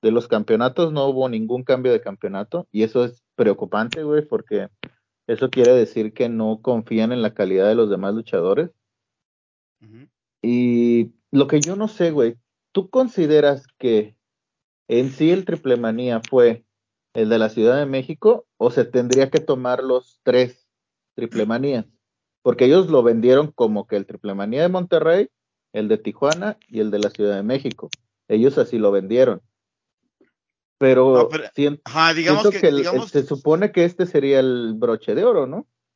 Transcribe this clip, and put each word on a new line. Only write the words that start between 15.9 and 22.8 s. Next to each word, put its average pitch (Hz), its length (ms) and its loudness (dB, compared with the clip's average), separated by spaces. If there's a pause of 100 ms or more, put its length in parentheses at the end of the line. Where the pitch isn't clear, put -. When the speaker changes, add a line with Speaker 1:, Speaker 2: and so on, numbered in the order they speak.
Speaker 1:
fue 117 340 4 (500)
el 110 140 0
de 113 120 2
la 110 100 0
Ciudad 117 280 2
de 147 80 -2
México 151 680 -2
o 123 160 0
se 123 140 0
tendría 123 440 0
que 151 120 0
tomar 127 420 -4
los 127 400 -4
tres 127 460 -2 (460)
Triple 117 300 -4
Manías? 120 420 -4 (540)
Porque 127 220 2
ellos 160 260 4